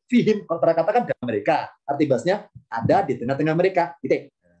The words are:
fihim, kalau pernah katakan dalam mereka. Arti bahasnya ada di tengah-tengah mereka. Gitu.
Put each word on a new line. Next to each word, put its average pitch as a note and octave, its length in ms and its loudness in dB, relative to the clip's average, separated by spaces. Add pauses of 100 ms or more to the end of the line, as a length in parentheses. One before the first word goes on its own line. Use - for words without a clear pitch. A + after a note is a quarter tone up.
fihim, G#3+ 400 2
kalau E3 120 -4
pernah E3 160 2
katakan G#3+ 320 0
dalam - 200 -6
mereka. A#2 440 -2 (160)
Arti D3 200 0
bahasnya E3 400 0 (240)
ada D3 320 2
di B2+ 160 -4
tengah-tengah C#3 360 -2
mereka. F3 440 0
Gitu. - 320 -2 (300)